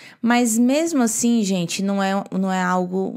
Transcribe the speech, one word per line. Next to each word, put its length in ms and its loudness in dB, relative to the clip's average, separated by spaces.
mas 360 2
mesmo 440 2
assim, 420 0
gente, 380 -2
não 200 -2
é, 100 0
não 220 -2
é 80 0
algo, 560 -2